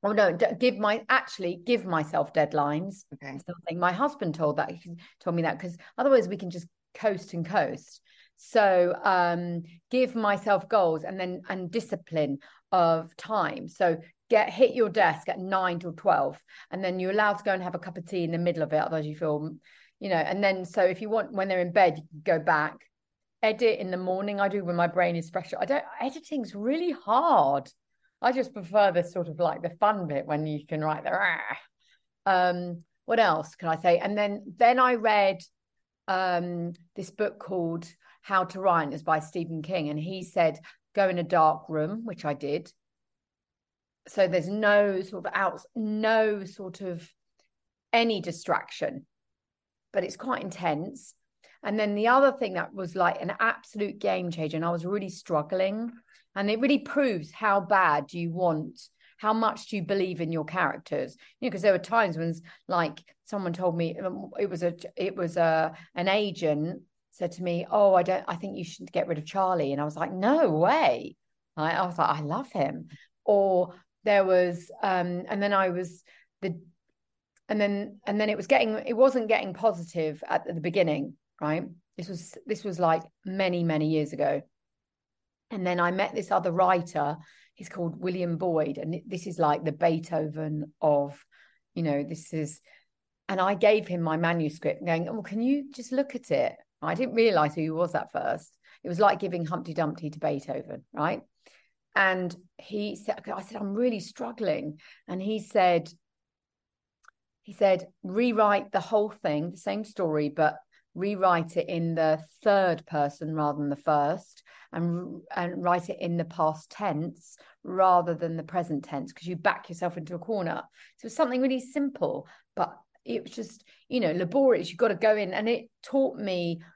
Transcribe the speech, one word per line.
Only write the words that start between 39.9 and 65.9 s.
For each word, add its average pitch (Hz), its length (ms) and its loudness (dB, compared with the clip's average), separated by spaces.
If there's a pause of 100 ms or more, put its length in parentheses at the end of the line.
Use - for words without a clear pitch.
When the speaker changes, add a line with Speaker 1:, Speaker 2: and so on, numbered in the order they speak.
Speaker 1:
he 180 240 -8
said, 165 360 2 (360)
"Go 196 140 4
in 175 100 -2
a 170 40 -2
dark 160 460 4
room," 165 360 -2
which 185 200 -10
I 147 80 -2
did. 143 380 -4 (1400)
So 190 200 2
there's 170 200 0
no 208 540 4
sort 190 240 -10
of - 100 -6
outs-, 190 300 -2 (100)
no 214 720 0
sort 185 360 -14
of 170 280 -8 (840)
any 233 300 2
distraction, - 840 -4 (840)
but 180 120 -2
it's - 140 -8
quite 247 240 -6
intense. 175 720 -6 (500)
And 208 160 -2
then 208 160 0
the 214 120 2
other 262 240 6
thing 233 220 -4
that 175 200 -4
was, 185 220 -8
like, 175 260 2
an 185 180 -4
absolute 208 600 -2
game 185 320 -2
changer, 160 260 -4
and 160 80 -2
I 170 40 0
was 170 160 -4
really 196 240 -4
struggling, 190 840 -2 (440)
and 202 140 -2
it 220 100 0
really 277 200 4
proves 220 520 -2
how 202 280 2
bad 170 480 2
do 175 120 -10
you 170 120 -4
want, 160 480 -2 (380)
how 214 160 0
much 226 360 -2
do 220 60 -6
you 185 80 -4
believe 185 380 -2
in 160 100 -4
your 160 140 -2
characters? 156 720 -4 (220)
You 254 100 -4
know, - 20 -6
'cause 180 120 -8
there 202 100 6
were 180 60 4
times 202 380 0
when, 165 160 -2 (340)
like, 170 320 0 (260)
someone 185 280 -4
told 175 220 0
me, 165 220 -2
um, 185 320 -8 (100)
it 202 100 0
was 175 140 -6
a, 175 120 0 (200)
it 190 200 -4
was 170 200 -4
a, 160 400 2 (200)